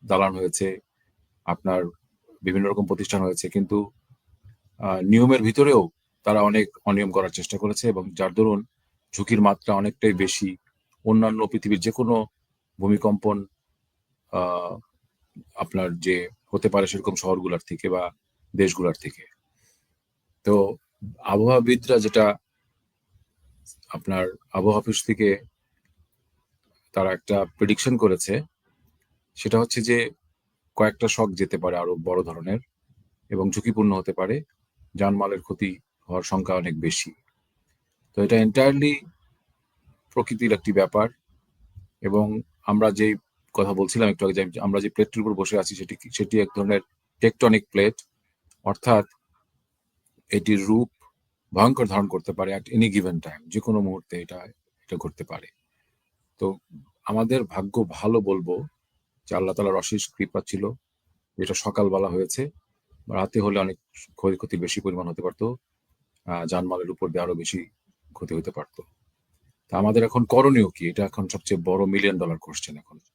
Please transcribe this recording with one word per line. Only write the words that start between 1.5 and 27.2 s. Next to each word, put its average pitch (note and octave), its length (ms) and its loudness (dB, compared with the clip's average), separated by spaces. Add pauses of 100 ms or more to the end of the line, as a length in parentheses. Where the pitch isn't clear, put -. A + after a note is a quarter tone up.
বিভিন্ন F#2+ 260 0
রকম G2+ 180 0
প্রতিষ্ঠান G2 360 -2
হয়েছে, F#2 260 -2
কিন্তু, G2+ 420 -2 (880)
আহ, F#2+ 220 -4
নিয়মের A#2 420 6
ভিতরেও A2+ 460 6 (360)
তারা G#2 180 4
অনেক G#2 420 2
অনিয়ম G2+ 260 2
করার F#2 180 0
চেষ্টা F#2 300 -8
করেছে G#2 300 -2
এবং F#2 260 -4
যার F#2 200 -2
দরুন G#2+ 300 2 (480)
ঝুঁকির G#2 280 0
মাত্রা G2+ 340 4
অনেকটাই G#2 380 0
বেশি F#2+ 440 -2 (480)
অন্যান্য A2 420 2
পৃথিবীর G#2 340 -2
যে A2 100 -2
কোনো A2+ 360 0 (540)
ভূমিকম্পন, G2+ 680 0 (840)
আহ, F2+ 460 -4 (760)
আপনার F2+ 440 -6
যে F2+ 300 -2 (180)
হতে G2+ 220 -2
পারে G2 180 2
সেরকম F#2+ 280 -6
শহরগুলোর F2+ 540 -4
থেকে F2 200 -8
বা F2+ 220 -4 (460)
দেশগুলোর F2+ 460 0
থেকে। - 340 -16 (1080)
তো G2+ 320 4 (420)
আবহাওয়াবিদরা A#2+ 800 4
যেটা G#2 380 4 (1500)
আপনার F#2 400 -4 (240)
আবহাওয়া G#2 260 2
অফিস G#2 280 -4
থেকে G#2 320 2 (1500)
তারা F#2+ 200 0
একটা G2 320 -2